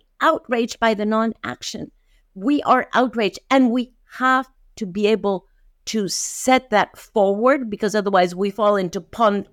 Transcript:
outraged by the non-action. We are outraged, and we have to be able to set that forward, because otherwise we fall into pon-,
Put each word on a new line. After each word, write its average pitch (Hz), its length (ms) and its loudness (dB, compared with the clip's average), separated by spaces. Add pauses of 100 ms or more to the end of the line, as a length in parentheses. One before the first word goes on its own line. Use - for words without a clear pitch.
(220)
outraged 247 580 -2
by 226 140 2
the 208 120 -4
non-action. - 880 -4 (440)
We 254 280 0
are 240 300 2
outraged, 220 460 -2 (100)
and 254 220 4
we 247 220 -4 (240)
have 262 300 0 (300)
to 226 80 -8
be 196 220 -2
able 202 380 0 (400)
to 208 220 -4
set - 640 -2
that 196 260 0
forward, 220 760 0
because 208 260 -4
otherwise 190 400 2
we 196 160 -2
fall 208 240 2
into 185 260 -4
pon-, 202 520 0